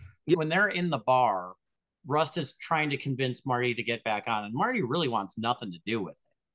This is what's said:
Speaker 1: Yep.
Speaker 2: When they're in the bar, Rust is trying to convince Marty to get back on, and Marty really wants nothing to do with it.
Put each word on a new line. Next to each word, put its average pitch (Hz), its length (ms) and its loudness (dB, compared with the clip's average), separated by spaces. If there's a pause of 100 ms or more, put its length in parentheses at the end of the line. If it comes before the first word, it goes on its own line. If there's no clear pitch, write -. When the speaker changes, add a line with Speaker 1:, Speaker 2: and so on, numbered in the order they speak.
(260)
Speaker 1:
Yep. 160 120 4
Speaker 2:
When 156 120 0
they're 196 200 4
in 175 200 0
the 147 100 0
bar, 107 540 2 (520)
Rust 151 320 0
is 151 160 -4
trying 151 360 0
to 139 80 -2
convince 131 480 -2
Marty 123 300 2
to 117 80 -4
get 117 200 -2
back 107 240 -2
on, 107 180 0
and 107 80 -8
Marty 214 280 0
really 143 280 0
wants 104 280 -2
nothing 117 340 -2
to 85 140 -12
do 110 160 0
with 82 140 -8
it. - 200 -20 (200)